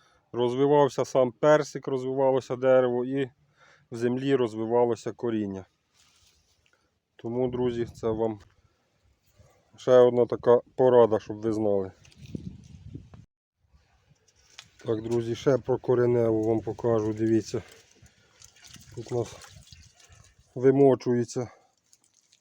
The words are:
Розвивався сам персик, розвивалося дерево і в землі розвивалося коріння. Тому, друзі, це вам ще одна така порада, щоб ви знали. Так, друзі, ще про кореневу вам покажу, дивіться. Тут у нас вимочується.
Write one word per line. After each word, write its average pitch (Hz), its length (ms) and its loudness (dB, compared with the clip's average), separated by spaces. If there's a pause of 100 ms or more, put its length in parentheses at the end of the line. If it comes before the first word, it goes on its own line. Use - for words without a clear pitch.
(320)
Розвивався 131 760 0
сам 127 260 0
персик, 151 560 0
розвивалося 131 680 -2
дерево 127 500 2
і 135 240 -6 (640)
в 127 40 -14
землі 127 400 -2
розвивалося 117 760 -2
коріння. 104 540 -6 (1500)
Тому, 123 320 -6
друзі, 123 380 -4
це - 240 -8
вам 110 300 -4 (1400)
ще - 160 -2
одна 123 340 6
така 120 340 2 (160)
порада, 120 440 4
щоб 104 220 -12
ви 113 120 -4
знали. 101 380 -2 (3000)
Так, 113 160 -4
друзі, 117 340 -4
ще 131 220 0
про 120 200 -2
кореневу 120 640 0
вам 110 180 0
покажу, 110 520 -2
дивіться. 110 500 -2 (1300)
Тут 113 160 -14
у 123 40 -6
нас - 380 -8 (1040)
вимочується. 127 920 2 (920)